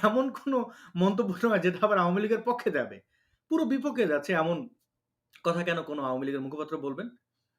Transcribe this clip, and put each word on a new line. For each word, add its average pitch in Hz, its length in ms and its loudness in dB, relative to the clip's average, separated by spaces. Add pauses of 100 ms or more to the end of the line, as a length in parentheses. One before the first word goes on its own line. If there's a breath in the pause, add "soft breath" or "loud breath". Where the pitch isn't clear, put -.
এমন 247 280 4
কোনো 254 400 -2 (260 loud breath)
মন্তব্য 196 500 2
নয় 220 120 4
যেটা 180 220 0
আবার 208 180 4
আওয়ামী 180 220 4
লীগের 214 240 0
পক্ষে 240 260 0
যাবে, 117 300 -4 (480)
পুরো 320 160 2
বিপক্ষে 247 420 0
যাচ্ছে। 147 260 0
এমন 160 360 0 (760)
কথা 170 180 0
কেন 170 200 0
কোনো 147 200 -8
আওয়ামী 131 240 -2
লীগের 139 140 -4
মুখপাত্র 151 380 -6
বলবেন? 139 300 -8 (500)